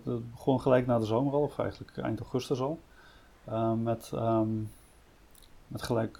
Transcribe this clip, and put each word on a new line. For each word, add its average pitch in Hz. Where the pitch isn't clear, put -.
het 117
begon 131
gelijk 127
na 123
de 110
zomer 123
al, 147
of 135
eigenlijk -
eind 120
augustus 127
al. 147
Eh, 113
met, 113
ehm, 113
met 123
gelijk 113